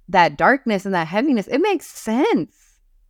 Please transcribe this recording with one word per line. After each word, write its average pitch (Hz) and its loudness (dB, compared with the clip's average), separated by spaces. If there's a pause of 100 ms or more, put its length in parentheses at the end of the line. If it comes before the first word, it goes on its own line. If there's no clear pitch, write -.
that 170 4
darkness 208 0
and 196 -4
that 165 -2
heaviness. 220 -2
It 247 -4
makes 381 -2
sense 247 -2 (560)